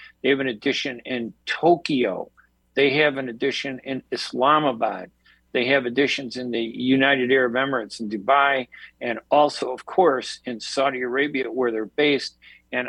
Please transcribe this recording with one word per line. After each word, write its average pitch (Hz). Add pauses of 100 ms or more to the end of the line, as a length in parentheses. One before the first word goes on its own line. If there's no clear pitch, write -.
(240)
They 127
have 135
an 135
edition 127
in 120 (120)
Tokyo. 139 (440)
They 135
have 147
an 135
edition 131
in 131 (120)
Islamabad. 120 (400)
They 127
have 135
editions 127
in 127
the 117
United 127
Arab 127
Emirates 127
in 113
Dubai, 131 (320)
and 117 (100)
also, 139
of 120
course, 143
in 117
Saudi 135
Arabia, 131
where 120
they're 110
based. 143 (340)
And 127